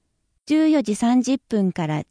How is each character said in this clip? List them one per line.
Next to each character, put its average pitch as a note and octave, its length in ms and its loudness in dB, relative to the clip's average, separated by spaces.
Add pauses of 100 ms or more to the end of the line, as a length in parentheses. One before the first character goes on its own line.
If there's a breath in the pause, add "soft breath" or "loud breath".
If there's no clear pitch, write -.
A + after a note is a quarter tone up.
(480)
十 D#4 220 2
四 D4+ 140 2
時 G#3+ 100 -2
三 A#3+ 300 2
十 C4+ 160 -2
分 G3 320 -2
か E3 160 -6
ら D3+ 240 -4